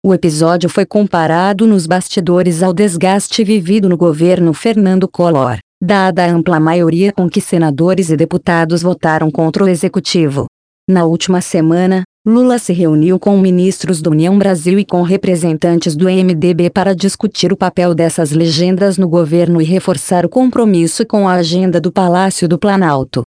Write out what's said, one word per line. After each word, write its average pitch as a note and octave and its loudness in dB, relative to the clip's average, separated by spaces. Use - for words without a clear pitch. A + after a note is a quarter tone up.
O F#3+ 4
episódio E3 0
foi G3 -2
comparado F#3+ 0
nos G3 2
bastidores F3+ 0
ao F#3 0
desgaste F#3+ 0
vivido G3 0
no F3 2
governo E3+ 2
Fernando F#3+ 0
Collor, C#3 0
dada F#3 0
a E3+ 0
ampla E3+ 0
maioria E3+ 0
com F3+ -2
que G#3 -2
senadores E3+ 0
e D#3 0
deputados E3 -2
votaram E3 -2
contra D#3+ -2
o F#3+ 2
executivo. D#3+ -2
Na F3+ 2
última E3+ 0
semana, F3+ 0
Lula A#3+ 2
se - -6
reuniu E3+ 2
com G3+ 2
ministros F#3 0
do E3 -2
União E3 2
Brasil F#3+ 0
e G#3 0
com F3+ -2
representantes E3+ -2
do F3 0
M F#3 0
D F3 0
B E3+ 0
para F#3+ 0
discutir F#3+ -2
o G3 0
papel F3 0
dessas D#3+ -2
legendas E3+ 0
no F#3 0
governo E3+ 2
e D#3+ 2
reforçar F3+ -2
o F3 -2
compromisso A3 0
com G#3 0
a F#3 0
agenda F3 0
do F3 -4
Palácio F#3 0
do D#3+ 0
Planalto. D#3 0